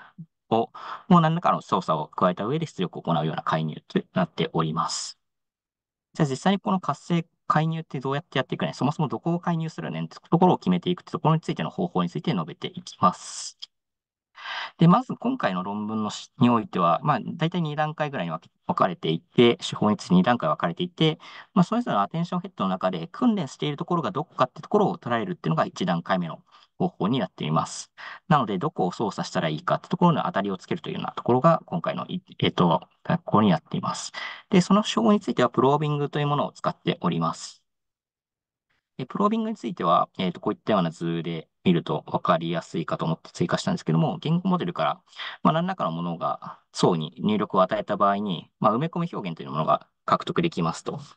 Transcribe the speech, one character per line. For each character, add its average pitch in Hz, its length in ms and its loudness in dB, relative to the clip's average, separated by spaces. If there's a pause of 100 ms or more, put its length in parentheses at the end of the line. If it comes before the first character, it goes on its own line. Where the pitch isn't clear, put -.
(500)
を、 - 220 2 (360)
も 175 120 8
う - 20 6
何 160 140 2
ら 170 60 -4
か 156 100 2
の 160 100 -2
操 - 220 -2
作 80 160 0
を 76 80 -6
加 92 240 2
え 87 40 -4
た 101 100 -6
上 135 120 -2
で 160 80 -4
出 - 160 -10
力 - 160 -4
を - 60 -8
行 - 80 -2
う 76 160 0
よ 78 60 -2
う - 20 -6
な - 80 -8
介 80 200 -2
入 78 120 -6 (120)
と - 140 -2 (120)
な 92 100 2
っ - 60 -2
て - 240 -4
お - 100 0
り 160 100 -2
ま - 160 -4
す。 - 300 -10 (920)
じ 170 100 0
ゃ - 20 6
あ - 20 -2
実 135 100 -4
際 190 160 2
に 190 60 -2
こ 208 120 -4
の 190 80 0
活 - 260 -6
性 170 200 0 (220)
介 156 200 4
入 160 120 -2
っ 160 40 -10
て - 160 -8
ど 135 120 -4
う 139 40 0
や 147 60 -2
っ - 40 -20
て - 120 -6
や 131 60 2
っ - 40 -6
て - 80 -4
い - 20 -8
く - 80 -2
ね 143 60 -2
ん、 - 20 -12
そ - 120 -2
も 143 60 2
そ - 100 -6
も 147 60 2
ど 113 120 -4
こ 170 140 -2
を 175 60 -2
介 170 180 -2
入 160 120 -4
す - 120 -10
る 156 100 -6
ね 160 100 -6
ん 165 40 -4
っ - 20 -12
て - 120 -18
と - 200 2
こ 185 80 8
ろ 160 60 6
を - 40 2
決 - 120 -2
め 90 100 2
て 90 100 -2
い 90 60 2
く - 60 -12
っ - 20 -20
て - 80 -12
と - 80 -4
こ 151 100 2
ろ 160 60 6
に 160 60 -2
つ - 100 -6
い 151 40 -2
て 160 80 -4
の 151 60 -4
方 185 180 -2
法 180 160 0
に 175 60 0
つ - 80 -8
い 180 40 -4
て 175 100 -2
述 156 140 -2
べ 180 100 -12
て - 120 -10
い - 140 -12
き - 180 -18
ま - 140 4
す。 - 440 -14 (1200)
で、 165 100 8
ま 214 160 8
ず - 120 -8
今 254 220 -2
回 - 160 -2
の 90 80 -4
論 101 240 -4
文 110 180 -2
の 104 60 -2
し-、 - 300 -12
に 120 100 6
お 117 100 4
い 101 80 -2
て - 120 -2
は、 85 240 4
ま 147 120 2
あ、 110 60 -2
大 - 280 -4
体 175 120 -2
二 147 140 -2
段 151 180 -2
階 151 160 -4
ぐ 135 80 -8
ら 92 60 -4
い - 20 -4
に 85 60 -6
分 - 160 -10
け-、 - 60 -20 (140)
分 180 80 -2
か - 120 2
れ 87 80 -4
て 80 140 -4
い 82 100 0
て、 120 380 6
手 - 180 -8
法 107 160 2
に 104 60 2
つ - 80 -14
い - 40 -16
て 90 60 6
二 90 80 8
段 - 140 2
階 80 120 -2
分 76 80 0
か - 100 -2
れ 170 80 -4
て - 80 -4
い 90 60 -4
て、 160 300 0 (340)
ま 185 80 6
あ、 - 20 6
そ - 120 0
れ 240 60 0
ぞ 240 100 -6
れ 226 40 -2
の 202 60 2
ア 202 60 0
テ 165 120 -4
ン 170 60 0
シ - 80 -8
ョ 180 40 -2
ン 175 40 -2
ヘ 202 60 -12
ッ 190 80 -14
ド - 80 -4
の 190 60 0
中 185 200 -2
で 170 180 -6
訓 240 280 2
練 165 120 -4
し - 100 -14
て 147 100 -2
い 151 40 -2
る 143 60 -6
と 175 80 -6
こ 170 120 0
ろ 165 40 0
が 113 100 -4
ど 139 120 -4
こ - 120 -14
か 131 100 2
っ - 60 -8
て - 100 -16
と - 80 -18
こ 208 100 4
ろ 190 100 4
を 92 80 -4
捉 - 220 -4
え 208 60 -2
る 185 80 -6
っ - 20 -4
て - 140 -4
い - 20 2
う - 0 -
の 82 40 2
が 156 100 2
一 - 200 -4
段 87 160 2
階 95 180 0
目 85 80 -4
の - 160 -12 (360)
方 185 80 2
法 - 200 -2
に 208 120 0
な - 80 -2
っ - 40 -20
て - 140 -8
い 76 60 -2
ま 78 160 2
す。 - 240 -14 (360)
な 151 120 4
の 127 80 0
で、 101 100 -2
ど 90 140 -2
こ - 160 -2
を 87 40 -2
操 101 200 -2
作 - 160 -8
し - 20 -12
た - 120 -2
ら 82 80 -2
い 78 80 -4
い - 40 -10
か - 140 0
っ - 60 -6
て - 80 -20
と - 80 -2
こ - 80 6
ろ 175 80 6
の 151 100 0
当 - 80 -4
た 98 100 -2
り 101 80 -4
を 95 80 -4
つ - 80 -20
け - 80 -6
る 90 80 -6
と - 80 -10
い - 20 -6
う - 40 -6
よ 98 60 -6
う - 20 -8
な - 80 -6
と - 100 -8
こ 117 120 2
ろ 127 80 4
が 165 240 4
今 - 140 -6
回 - 160 -4
の - 120 -8
い-、 - 160 -8 (160)
え - 80 0
っ 87 60 2
と、 87 340 2 (160)
学 - 200 -2
校 - 200 2
に 104 80 4
な 80 60 4
っ - 40 -6
て - 160 -8
い - 40 -4
ま - 120 -6
す。 - 180 -10 (380)
で、 180 120 6
そ 196 120 2
の 208 100 4
手 - 120 -6
法 220 180 4
に 208 60 4
つ - 100 -6
い 240 60 -4
て 127 80 4
は 120 60 4
プ - 120 0
ロ 135 140 6
ー 147 40 0
ビ 151 100 0
ン 147 100 0
グ 143 100 -2
と 151 100 -4
い 147 40 0
う 147 40 0
も 147 100 0
の 131 100 -2
を - 60 -12
使 - 140 -6
っ 160 80 -2
て - 260 -4
お 180 80 0
り 170 100 0
ま 165 160 -2
す。 - 260 -16 (1400)
で、 135 80 -8
プ - 140 -8
ロ 202 80 2
ー - 20 2
ビ 220 80 0
ン 226 60 -2
グ 220 80 -4
に 214 40 -8
つ 247 120 -12
い 185 80 -8
て - 80 -4
は、 - 340 2
え 92 120 -2
ー - 20 -2
と、 - 80 -16
こ - 100 -2
う 104 40 -2
い - 20 -4
っ - 40 -16
た - 140 0
よ 101 60 4
う - 20 4
な 82 80 2
図 82 320 -4
で 82 260 -8 (160)
見 92 100 6
る 82 100 2
と 76 240 -4
分 - 120 -4
か - 180 2
り 82 120 -4
や - 140 -2
す - 160 -6
い 156 80 -4
か - 100 -4
と - 80 -6
思 165 80 0
っ - 80 -4
て - 100 -20
追 - 160 -2
加 - 100 0
し - 60 -8
た 190 80 -2
ん 180 40 0
で - 20 -4
す - 80 -10
け 165 60 0
ど 160 80 4
も、 156 200 0
言 165 200 0
語 190 100 0
モ 180 80 2
デ 165 80 -2
ル 123 80 -4
か 160 100 -2
ら、 147 180 -2 (420)
ま - 80 4
あ、 - 20 -2
何 170 140 0
ら 190 80 -4
か - 80 -4
の 165 80 -2
も 165 100 -6
の 175 160 -6
が、 - 420 -6 (140)
層 101 220 2
に 78 240 -6
入 104 180 0
力 104 200 -2
を 95 40 6
与 104 180 2
え 98 40 -6
た 104 140 -4
場 101 140 4
合 101 60 0
に、 101 320 -4 (100)
ま 127 100 4
あ、 107 60 4
埋 120 40 0
め 160 80 0
込 175 140 -4
み 170 100 -4
表 101 180 -8
現 82 80 -8
と - 60 -12
い - 20 -10
う 67 60 -10
も 69 60 -4
の - 80 0
が - 220 0 (180)
獲 - 200 0
得 - 160 0
で 85 80 2
き 87 140 -2
ま 82 100 0
す - 100 -12
と。 - 160 -6 (180)